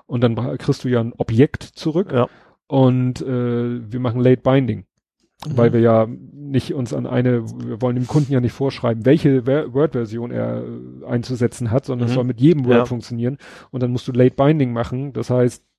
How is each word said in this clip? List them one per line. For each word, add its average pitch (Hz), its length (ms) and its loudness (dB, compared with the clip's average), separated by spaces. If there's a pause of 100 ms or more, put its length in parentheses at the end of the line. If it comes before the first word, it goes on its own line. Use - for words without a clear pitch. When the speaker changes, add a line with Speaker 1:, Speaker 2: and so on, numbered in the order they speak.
Speaker 1:
und 120 160 -4
dann 117 140 2
bra-, 135 220 -4
kriegst - 260 -2
du 131 40 -2
ja 120 120 2
ein 117 160 -4
Objekt - 480 2
zurück. - 480 -4
Speaker 2:
Ja. 123 160 2 (380)
Speaker 1:
Und, 127 540 2
äh, 120 720 -4
wir 123 60 -6
machen 123 220 -2
Late 123 220 4
Binding, 127 420 2 (600)
Speaker 2:
Mhm. 127 120 -4
Speaker 1:
weil 117 160 4
wir 117 80 4
ja 113 280 4
nicht 139 640 -6
uns 139 220 -4
an 127 100 -4
eine, 123 380 0 (220)
wir 120 180 -8
wollen 123 140 0
dem 127 100 -2
Kunden 143 260 0
ja 127 80 2
nicht 120 120 0
vorschreiben, 117 520 -4
welche 135 380 4
Ver-, 135 320 -2
Word-Version 120 560 -2
er, 117 320 -4
äh, 123 440 -14
einzusetzen 120 640 -2
hat, 135 120 0
sondern 123 220 -2
es 120 60 0
Speaker 2:
Mhm. 127 40 0
Speaker 1:
soll 123 80 0
mit 120 160 -4
jedem 147 260 6
Word 123 100 4
Speaker 2:
Ja. 120 100 4
Speaker 1:
funktionieren. 120 520 -6 (340)
Und 123 100 -4
dann 123 80 0
musst 123 160 -4
du 131 60 -6
Late 123 240 4
Binding 139 360 2
machen. 127 400 -4
Das 120 180 -6
heißt, 123 340 2 (140)